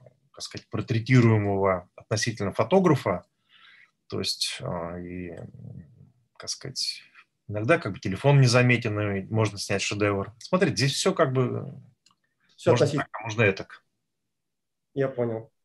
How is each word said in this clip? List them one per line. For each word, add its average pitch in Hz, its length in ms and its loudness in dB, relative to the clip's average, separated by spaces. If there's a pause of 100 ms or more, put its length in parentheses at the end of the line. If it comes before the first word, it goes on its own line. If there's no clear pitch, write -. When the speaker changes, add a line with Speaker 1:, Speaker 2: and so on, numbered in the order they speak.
(320)
Speaker 1:
так - 100 -18
сказать, - 280 -14
портретируемого 107 1300 2
относительно 107 560 -4
фотографа. 135 720 2 (840)
То 104 120 -8
есть, - 420 -6
а, 87 380 -8
и, 87 320 -10 (1080)
так - 120 -12
сказать, - 520 -10 (460)
иногда 110 300 0
как 113 160 -8
бы - 60 -14
телефон 135 400 2
незаметен, 120 600 4
и 98 220 -2 (100)
можно 107 260 0
снять 98 240 -4
шедевр. 101 560 -2
Смотрите, 180 380 0
здесь 139 180 0
все 185 200 0
как 147 180 2
бы 117 420 -2 (840)
Speaker 2:
Все - 140 0
Speaker 1:
можно 120 140 6
Speaker 2:
относительно. 147 200 0
Speaker 1:
так, - 80 -20
а - 120 -10
можно 113 180 0
этак. 95 400 0 (1120)
Speaker 2:
Я 135 140 0
понял, 117 420 -4 (140)